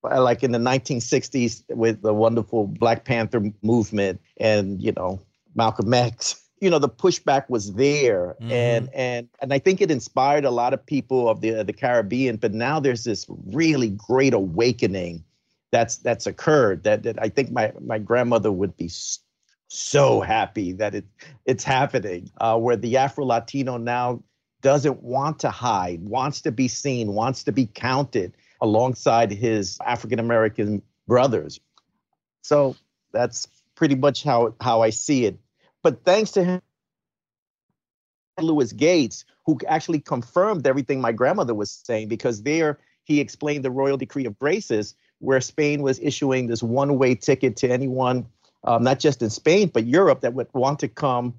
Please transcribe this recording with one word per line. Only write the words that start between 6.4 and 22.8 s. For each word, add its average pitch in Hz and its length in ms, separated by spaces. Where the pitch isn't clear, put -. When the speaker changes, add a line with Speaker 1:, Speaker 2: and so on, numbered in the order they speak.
Speaker 1:
you 190 100
know, 160 80
the 139 100
pushback 147 600
was 104 260
there. 120 640
Speaker 2:
Mm-hmm. 117 120
Speaker 1:
And, 120 420
and, 123 340
and 135 120
I 139 60
think 190 220
it 180 100
inspired 139 540
a 131 60
lot 123 240
of - 100
people 127 440
of 110 120
the, 110 240
the 101 80
Caribbean, 123 640
but 110 160
now 123 280
there's 123 240
this 107 220
really 131 440
great 127 440
awakening 95 880
that's, 117 280
that's 117 280
occurred 107 580
that, 107 180
that 113 180
I 110 80
think 117 220
my, 113 300
my 110 180
grandmother 117 540
would 92 240
be 87 100
s-, - 320
so 131 520
happy 98 520
that 101 220
it, 101 100
it's 131 200
happening, 120 680
uh, 113 180
where 117 180
the 117 200